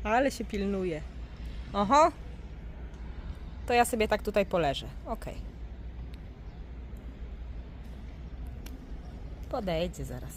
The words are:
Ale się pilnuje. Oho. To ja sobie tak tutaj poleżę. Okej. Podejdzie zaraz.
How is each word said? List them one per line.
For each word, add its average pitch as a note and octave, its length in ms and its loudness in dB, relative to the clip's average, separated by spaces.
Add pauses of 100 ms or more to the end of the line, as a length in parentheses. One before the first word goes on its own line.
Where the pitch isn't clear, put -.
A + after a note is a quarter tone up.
Ale B3 280 6
się G#3+ 140 -4
pilnuje. F#3+ 560 0 (720)
Oho. C4 380 8 (1600)
To B3 60 6
ja A#3+ 120 10
sobie A3 220 4
tak G#3 160 4
tutaj G3+ 220 4
poleżę. D#3 420 2 (200)
Okej. A3 280 -6 (4000)
Podejdzie F3 560 0
zaraz. B2+ 320 -6